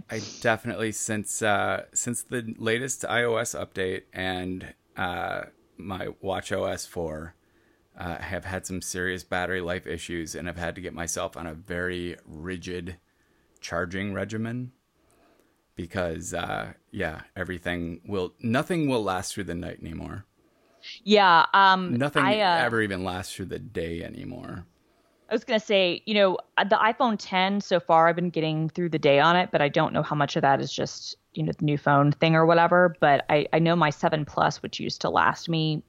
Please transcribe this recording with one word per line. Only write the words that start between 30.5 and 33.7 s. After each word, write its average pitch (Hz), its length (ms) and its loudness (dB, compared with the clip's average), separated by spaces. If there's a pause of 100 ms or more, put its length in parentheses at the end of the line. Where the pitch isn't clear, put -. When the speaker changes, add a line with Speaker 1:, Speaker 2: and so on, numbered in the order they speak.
Speaker 2:
is 139 140 -6
just, - 440 -8 (160)
you 160 100 -4
know, 160 80 -2
the - 140 -4
new 147 120 2
phone 143 360 6
thing 160 200 4
or 160 120 6
whatever. 170 540 6
But 143 300 4
I, 151 240 4
I 160 60 4
know 165 160 4